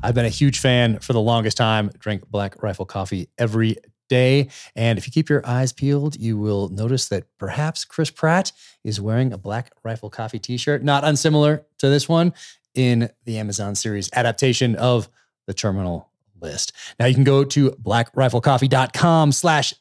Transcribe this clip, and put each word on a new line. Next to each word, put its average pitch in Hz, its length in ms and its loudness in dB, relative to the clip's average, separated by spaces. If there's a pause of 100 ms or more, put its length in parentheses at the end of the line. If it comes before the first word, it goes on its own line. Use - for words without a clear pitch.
I've 120 140 -2
been 120 120 0
a 110 40 0
huge 139 300 0
fan 120 400 2
for - 120 -4
the 113 80 2
longest 110 360 0
time. 110 420 0
Drink 104 320 -8
Black 101 320 -6
Rifle 95 240 -6
coffee 95 500 -6
every 113 420 0 (300)
day. 131 400 2 (280)
And 113 200 2
if 90 100 -8
you 127 60 -14
keep 156 160 0
your 147 160 2
eyes 127 280 -2
peeled, 143 440 -2
you 110 220 -4
will 101 300 -2
notice 110 400 -4
that - 160 -4 (140)
perhaps 151 460 -6
Chris - 260 -4
Pratt 170 420 0 (320)
is 104 160 -6
wearing 113 320 -2
a 95 60 -10
Black 101 340 -8 (100)
Rifle 113 260 -10
coffee 113 300 -10
t-shirt, 123 460 -4
not 143 180 2
unsimilar 151 600 2 (140)
to 139 100 2
this 139 200 2
one, 165 240 2 (420)
in 120 360 2 (140)
the 113 140 -6
Amazon 101 360 -6
series 101 380 -6
adaptation 120 640 0
of 120 320 0 (400)
The 98 40 -8
Terminal 95 580 -4 (300)
List. - 320 -8 (280)
Now 120 60 2
you 131 80 4
can 135 100 4
go 139 180 6
to 139 300 2
black 113 420 -2
rifle 123 260 2
coffee 135 280 2
dot 131 240 2
com 160 400 4
slash 156 480 0